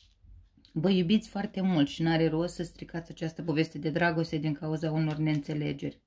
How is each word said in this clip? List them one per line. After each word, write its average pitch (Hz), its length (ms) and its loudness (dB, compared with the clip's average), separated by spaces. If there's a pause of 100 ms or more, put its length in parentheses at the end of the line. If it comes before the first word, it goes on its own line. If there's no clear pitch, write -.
(720)
vă 165 180 2
iubiți 185 380 2
foarte 202 320 -6
mult 170 280 2
și - 140 -6
n-are 160 260 4
rost 165 260 -2
să 180 80 -8
stricați 165 480 -10
această 160 320 -8
poveste 160 360 0
de 151 120 -2
dragoste 165 460 0
din 151 160 0
cauza 156 380 -2
unor 156 260 0
neînțelegeri, 151 920 -2